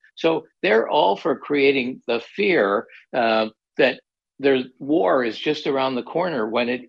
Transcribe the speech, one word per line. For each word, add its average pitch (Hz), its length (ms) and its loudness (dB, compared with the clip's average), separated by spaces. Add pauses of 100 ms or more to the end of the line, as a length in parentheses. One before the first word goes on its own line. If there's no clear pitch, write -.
(160)
So 160 300 -2 (160)
they're 220 280 2
all 180 260 4
for 160 220 -4
creating 135 680 0
the 117 160 -2 (140)
fear, 117 500 2 (300)
uh, 110 320 2 (300)
that 131 240 2 (380)
their 135 240 2 (140)
war 151 460 0
is 110 140 -6
just 151 280 -4
around 135 300 -2
the 117 80 -4
corner 160 460 -4
when 120 180 -2
it 123 220 -4